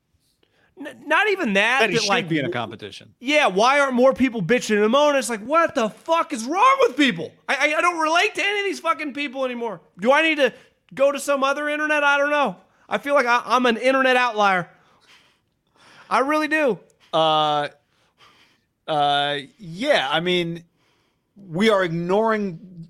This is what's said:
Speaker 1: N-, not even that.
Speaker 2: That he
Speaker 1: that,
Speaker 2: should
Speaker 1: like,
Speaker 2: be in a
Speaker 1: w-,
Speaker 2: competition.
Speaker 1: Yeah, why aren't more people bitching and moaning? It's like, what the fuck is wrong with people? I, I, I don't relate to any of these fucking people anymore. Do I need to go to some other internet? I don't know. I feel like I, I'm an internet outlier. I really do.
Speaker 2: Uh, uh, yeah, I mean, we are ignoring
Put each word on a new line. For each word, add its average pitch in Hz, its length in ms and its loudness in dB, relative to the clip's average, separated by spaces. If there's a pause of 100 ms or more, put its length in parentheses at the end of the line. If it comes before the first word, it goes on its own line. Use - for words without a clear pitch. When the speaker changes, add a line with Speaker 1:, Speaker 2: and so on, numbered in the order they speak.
(800)
Speaker 1:
N-, 277 260 -16
not 359 240 2
even 359 240 -2
that. 220 280 2
Speaker 2:
That 226 80 2
he 190 60 -2
Speaker 1:
that, 226 80 0
Speaker 2:
should 202 60 -2
Speaker 1:
like, 180 200 0
Speaker 2:
be 160 100 0
in 135 60 -2
a - 40 -4
Speaker 1:
w-, 120 40 -6
Speaker 2:
competition. 113 680 -10
Speaker 1:
Yeah, 285 280 0
why 226 320 2
aren't 277 140 0
more 247 200 4
people 247 280 0
bitching 208 400 0
and 214 100 2
moaning? 285 280 4
It's 220 100 -4
like, 214 140 -8
what 311 320 0
the 226 140 0
fuck 330 440 -4
is 226 120 -8
wrong 427 360 2
with 466 160 2
people? 240 340 0 (160)
I, 262 80 -2
I, 302 220 -2
I 330 40 2
don't 349 180 0
relate 339 360 0
to - 60 -4
any 403 180 -2
of 403 60 -4
these 349 140 -6
fucking 311 340 -4
people 269 320 -6
anymore. 233 360 -8 (180)
Do 214 120 2
I 294 100 4
need 320 140 2
to 269 180 2 (400)
go 269 180 2
to 277 80 -8
some 277 240 -2
other 285 240 -2
internet? 302 360 -2
I 285 140 2
don't 285 120 0
know. 285 280 -2 (300)
I 214 120 -4
feel 285 160 -2
like 269 100 2
I, 240 200 2
I'm 233 200 2
an 226 120 2
internet 254 380 2
outlier. 208 540 0 (1400)
I 208 100 2
really 302 280 0
do. 285 320 0 (320)
Speaker 2:
Uh, 156 580 0 (1200)
uh, 143 520 0 (180)
yeah, 185 540 -2
I 156 80 0
mean, 170 460 -2 (680)
we 196 340 0
are 196 140 4
ignoring 185 760 -2 (300)